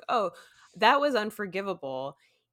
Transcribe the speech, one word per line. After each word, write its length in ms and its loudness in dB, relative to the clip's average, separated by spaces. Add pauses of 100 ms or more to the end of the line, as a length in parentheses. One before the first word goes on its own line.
"Oh, 220 0 (440)
that 260 4
was 140 2
unforgivable." 1000 -4 (360)